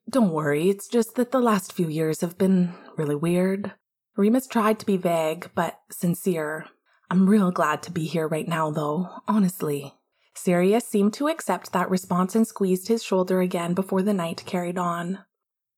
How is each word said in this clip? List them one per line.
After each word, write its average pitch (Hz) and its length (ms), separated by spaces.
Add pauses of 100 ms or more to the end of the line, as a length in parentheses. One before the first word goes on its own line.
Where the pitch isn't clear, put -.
(100)
don't 220 220
worry, 151 360
it's 196 200
just 233 260
that 247 180
the 262 80
last 214 320
few 175 160
years 156 320
have 170 160
been 185 380 (220)
really 147 200
weird." 185 560 (440)
Remus 220 300
tried 220 320
to - 80
be 196 120
vague, 170 560
but - 260 (100)
sincere. 165 760 (440)
"I'm 185 200
real 202 200
glad 151 340
to - 60
be 165 140
here 156 240
right 156 200
now, 160 220
though, 151 380 (180)
honestly." 160 680 (400)
Sirius 185 520
seemed 208 280
to 294 140
accept 254 440
that 180 180
response 185 440
and 226 120
squeezed 185 420
his 226 140
shoulder 185 380
again 180 320
before 190 300
the 208 120
night 170 320
carried 175 320
on. 175 420 (580)